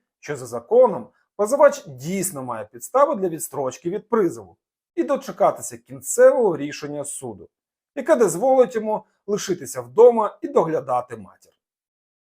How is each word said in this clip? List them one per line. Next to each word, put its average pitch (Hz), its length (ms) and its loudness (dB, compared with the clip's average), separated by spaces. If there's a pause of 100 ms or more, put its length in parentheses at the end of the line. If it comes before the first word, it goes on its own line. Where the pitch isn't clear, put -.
(180)
що 147 180 -10
за 127 100 -12
законом 131 600 2 (280)
позивач 269 500 2
дійсно 147 560 -8
має 113 220 -10
підстави 277 500 0
для 190 140 -2
відстрочки 151 640 -8
від 208 180 -8
призову 120 480 -2 (380)
і 330 100 -2
дочекатися 185 760 -2
кінцевого 233 760 2
рішення 143 480 -8
суду, 107 440 -14 (460)
яке 277 220 0
дозволить 240 580 2
йому 214 300 -4 (220)
лишитися 180 540 -6
вдома 208 600 4
і 285 80 -8
доглядати 131 680 -2
матір. 92 360 -20 (880)